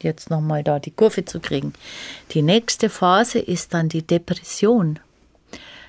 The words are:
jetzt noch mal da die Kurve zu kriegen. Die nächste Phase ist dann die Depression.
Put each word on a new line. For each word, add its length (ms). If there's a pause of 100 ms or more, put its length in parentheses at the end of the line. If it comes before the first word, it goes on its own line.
jetzt 280
noch 100
mal 240
da 160
die 120
Kurve 340
zu 160
kriegen. 320 (580)
Die 100
nächste 480
Phase 500
ist 340
dann 160
die 180
Depression. 920 (880)